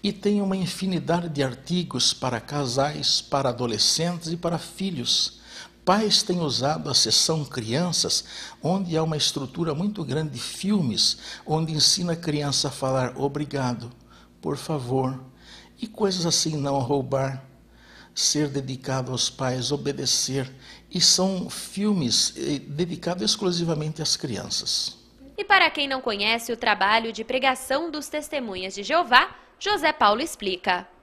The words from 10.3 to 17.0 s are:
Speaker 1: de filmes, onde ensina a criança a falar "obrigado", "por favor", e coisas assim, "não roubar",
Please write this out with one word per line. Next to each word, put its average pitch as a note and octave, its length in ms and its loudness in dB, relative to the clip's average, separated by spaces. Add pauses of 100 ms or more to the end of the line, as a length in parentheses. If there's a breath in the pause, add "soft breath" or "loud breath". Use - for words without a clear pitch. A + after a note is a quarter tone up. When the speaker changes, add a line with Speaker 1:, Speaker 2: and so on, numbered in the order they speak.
Speaker 1:
de B2 80 -8
filmes, F3 760 0 (300 loud breath)
onde D#3+ 260 0
ensina E3+ 400 2
a E3 40 -2
criança D3 500 -2
a C3+ 40 -2
falar C3 460 0
"obrigado", C3+ 720 -2 (500 soft breath)
"por D3+ 160 -2
favor", C3+ 640 -2 (640 loud breath)
e A3 60 -6
coisas F#3 400 0
assim, D#3+ 280 0
"não C#3 240 0
roubar", C3+ 640 0 (680 loud breath)